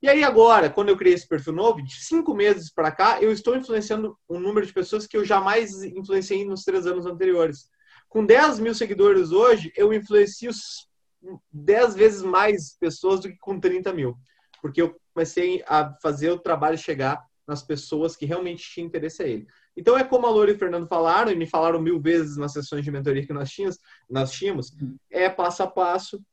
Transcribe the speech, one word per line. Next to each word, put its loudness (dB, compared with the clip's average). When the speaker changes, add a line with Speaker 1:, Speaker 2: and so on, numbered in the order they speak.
Speaker 1:
E 0
aí 6
agora, 8
quando 0
eu 4
criei 6
esse -10
perfil -4
novo, 0
de -14
cinco -2
meses 0
pra -2
cá, 2
eu 2
estou -2
influenciando -6
um -8
número -2
de -14
pessoas -4
que -4
eu 0
jamais 0
influenciei -4
nos -8
três -2
anos -4
anteriores. -2
Com 0
dez 6
mil -2
seguidores 2
hoje, 4
eu 4
influencio 0
s-, -14
dez 2
vezes 4
mais 0
pessoas -2
do -12
que -20
com -8
trinta -2
mil. -6
Porque -4
eu -2
comecei -4
a 0
fazer -2
o -4
trabalho -2
chegar -4
nas -8
pessoas -6
que -12
realmente -8
tinham -12
interesse -10
a -4
ele. -8
Então 4
é 2
como 0
a 2
Loura 4
e 2
o -14
Fernando -4
falaram, 2
e 0
me -4
falaram 0
mil 0
vezes 0
nas -8
sessões -8
de -6
mentoria -4
que -10
nós -8
tínhamos, -8
nós -4
tínhamos, -6
Speaker 2:
Uhum. -10
Speaker 1:
é 0
passo -4
a -4
passo -4